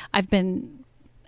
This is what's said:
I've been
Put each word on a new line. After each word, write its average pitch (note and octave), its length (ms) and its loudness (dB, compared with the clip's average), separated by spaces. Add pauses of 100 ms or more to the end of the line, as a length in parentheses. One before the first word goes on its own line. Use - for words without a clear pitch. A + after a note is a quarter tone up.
(120)
I've G3 160 2
been F#3 560 0 (440)